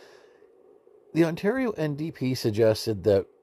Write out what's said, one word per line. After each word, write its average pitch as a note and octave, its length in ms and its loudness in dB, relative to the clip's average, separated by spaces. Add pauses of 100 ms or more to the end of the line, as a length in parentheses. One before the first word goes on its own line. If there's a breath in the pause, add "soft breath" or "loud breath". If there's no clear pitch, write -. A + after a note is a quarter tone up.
(1160 loud breath)
the D#3+ 100 4
Ontario G#3 480 -2
N D3+ 220 -4
D D#3 160 -8
P C3 240 -4
suggested A2 720 0
that G2 200 4 (180)